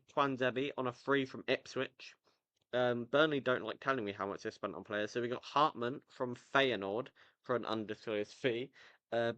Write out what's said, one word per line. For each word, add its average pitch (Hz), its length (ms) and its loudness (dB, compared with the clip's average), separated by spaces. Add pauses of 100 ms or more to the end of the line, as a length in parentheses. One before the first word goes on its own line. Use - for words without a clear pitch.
(140)
Tuanzebe 131 640 0
on 131 100 -2
a 123 40 -2
free 135 340 0
from 117 220 -12
Ipswich. - 680 -4 (580)
Um, 123 380 2
Burnley 147 300 4
don't 120 240 0
like - 160 -6
telling 135 240 0
me 101 80 -2
how 98 120 -4
much 98 180 -6
they - 60 -4
spent 98 260 -6
on 82 80 -10
players, 107 280 -2
so 123 100 -2
we 120 60 -2
got 123 160 -4
Hartman 139 640 2
from 123 280 -4 (200)
Feyenoord 117 520 2 (360)
for 127 120 0
an 113 100 0
undisclosed 104 680 -4
fee. 127 360 -2 (420)
Uh, 117 260 2